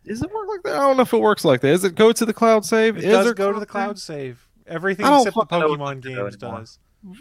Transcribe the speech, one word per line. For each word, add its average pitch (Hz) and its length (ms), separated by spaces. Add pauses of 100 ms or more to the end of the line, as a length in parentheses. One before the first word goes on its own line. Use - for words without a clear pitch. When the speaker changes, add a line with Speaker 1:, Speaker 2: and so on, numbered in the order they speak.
Speaker 1:
Is 214 160
it 320 100
work 415 160
like 392 180
that? - 120
I 269 40
don't 269 180
know 247 60
if - 100
it 220 80
works 214 200
like 135 200
that. 135 80
Is 180 140
it 180 100
go 220 180
to 226 140
the 214 80
cloud 220 320
save? 220 320
Speaker 2:
It 156 60
Speaker 1:
Is 185 80
Speaker 2:
does 196 120
Speaker 1:
there 233 80
Speaker 2:
go 196 180
to 214 80
the 208 60
Speaker 1:
cloud 202 200
Speaker 2:
cloud 202 140
save. 135 480 (200)
Everything 185 400
Speaker 1:
I - 20
don't 285 180
Speaker 2:
except 196 100
the 226 40 (160)
Speaker 1:
fucking - 40
know 156 140
Speaker 2:
Pokemon 139 280
Speaker 1:
Nintendo - 0
Speaker 2:
games 101 400
Speaker 1:
anymore. 120 180
Speaker 2:
does. - 180 (420)